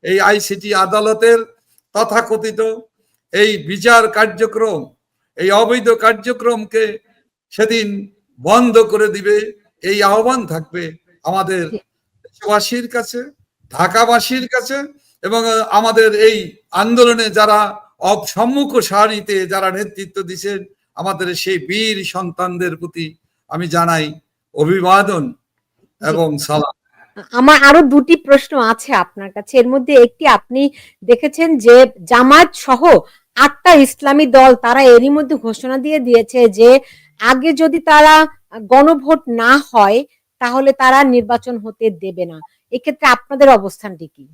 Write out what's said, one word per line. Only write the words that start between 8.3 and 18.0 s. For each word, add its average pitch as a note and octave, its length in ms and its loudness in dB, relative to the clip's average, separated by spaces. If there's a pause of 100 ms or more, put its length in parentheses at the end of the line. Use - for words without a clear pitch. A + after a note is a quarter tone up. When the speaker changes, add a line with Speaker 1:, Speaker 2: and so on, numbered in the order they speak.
Speaker 1:
বন্ধ A3 360 2 (160)
করে G#3+ 240 -2
দিবে, G#3 220 -2 (460)
এই G3 200 -4
আহ্বান A3 420 0
থাকবে E3 380 -12 (420)
আমাদের F#3 440 -4
Speaker 2:
জি। A3 100 -12 (420)
Speaker 1:
দেশবাসীর A#3+ 640 -6 (100)
কাছে, A#3+ 240 -10 (540)
ঢাকাবাসীর A#3 760 -2
কাছে B3+ 300 -6 (460)
এবং A3 180 -4 (360)
আমাদের A3 320 2 (180)
এই A3 100 2 (340)
আন্দোলনে A#3 580 0
যারা G#3+ 300 2 (500)